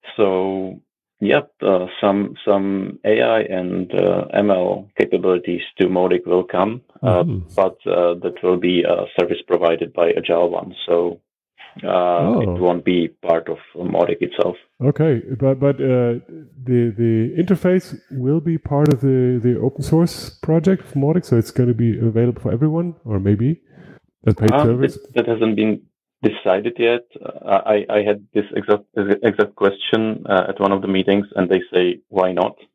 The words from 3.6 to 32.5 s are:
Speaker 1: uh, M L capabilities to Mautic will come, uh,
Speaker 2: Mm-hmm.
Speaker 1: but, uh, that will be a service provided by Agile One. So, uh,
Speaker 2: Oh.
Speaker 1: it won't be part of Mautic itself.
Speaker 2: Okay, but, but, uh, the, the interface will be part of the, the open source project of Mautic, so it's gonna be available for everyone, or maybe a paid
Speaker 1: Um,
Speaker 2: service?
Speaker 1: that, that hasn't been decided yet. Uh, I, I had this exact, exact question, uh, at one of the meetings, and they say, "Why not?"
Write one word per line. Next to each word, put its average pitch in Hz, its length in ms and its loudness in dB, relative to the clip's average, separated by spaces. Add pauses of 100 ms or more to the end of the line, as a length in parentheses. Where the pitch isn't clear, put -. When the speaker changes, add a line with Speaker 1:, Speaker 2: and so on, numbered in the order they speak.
Speaker 1:
uh, 95 400 0
M 104 180 2
L 95 380 -2 (100)
capabilities 90 640 0 (160)
to 92 100 2
Mautic 90 380 0
will 90 180 2
come, 104 360 -2 (220)
uh, 90 220 2
Speaker 2:
Mm-hmm. 101 300 -6
Speaker 1:
but, 95 220 0 (100)
uh, 87 360 2
that 92 200 -6
will 90 140 2
be 87 280 0
a 87 200 0 (160)
service 87 260 -2
provided 85 460 0
by 85 200 2
Agile 87 360 0
One. 90 260 -6 (120)
So, 87 340 0 (640)
uh, 92 40 -6 (460)
Speaker 2:
Oh. 131 60 0
Speaker 1:
it 90 200 -2
won't 87 240 0
be 87 240 2
part 85 400 -2
of 82 100 -6 (180)
Mautic 90 440 0
itself. - 360 -2 (260)
Speaker 2:
Okay, 143 400 0 (160)
but, 131 220 0
but, 139 160 0
uh, 123 420 0 (500)
the, 120 280 2
the 113 420 0
interface 180 580 0 (140)
will 135 300 -2
be 160 180 -2
part 147 340 2
of 120 80 0
the, 127 420 2
the 123 180 2
open 135 220 -4
source - 480 0
project 165 520 0
of - 120 -20
Mautic, 147 300 0
so 123 120 2
it's 110 160 0
gonna 123 220 2
be 117 240 0
available 117 420 0
for 117 120 -2
everyone, 156 420 -2 (100)
or 107 160 -2
maybe 107 400 0 (680)
a 110 80 4
paid 110 180 2
Speaker 1:
Um, 143 140 4
Speaker 2:
service? 123 320 0 (160)
Speaker 1:
that, - 0 -
that 117 140 2
hasn't 113 280 0
been 107 260 0 (400)
decided 104 560 0
yet. 120 260 2 (200)
Uh, - 400 -2
I, 104 240 0
I 104 140 2
had 104 320 -2
this 104 120 0 (100)
exact, 104 280 0 (120)
exact 104 580 0
question, 107 720 -2
uh, 95 200 2
at 98 120 -8
one 101 120 2
of 98 100 -2
the 98 60 -6
meetings, 98 380 0 (100)
and 92 120 0
they 95 120 2 (120)
say, 90 360 0
"Why 92 240 0
not?" 90 240 -2 (180)